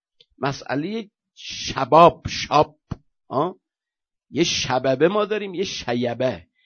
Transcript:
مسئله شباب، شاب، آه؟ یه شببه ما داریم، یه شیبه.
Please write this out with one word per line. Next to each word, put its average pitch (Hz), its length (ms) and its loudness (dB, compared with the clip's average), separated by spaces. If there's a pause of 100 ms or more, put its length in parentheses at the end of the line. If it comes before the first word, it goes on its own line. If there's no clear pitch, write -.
(380)
مسئله 156 720 -6 (260)
شباب، - 920 2
شاب، - 520 0 (480)
آه؟ 156 280 -2 (720)
یه 147 140 2
شببه 135 640 0
ما 208 180 2
داریم، 202 280 -6
یه 170 100 -4
شیبه. 120 840 -4 (180)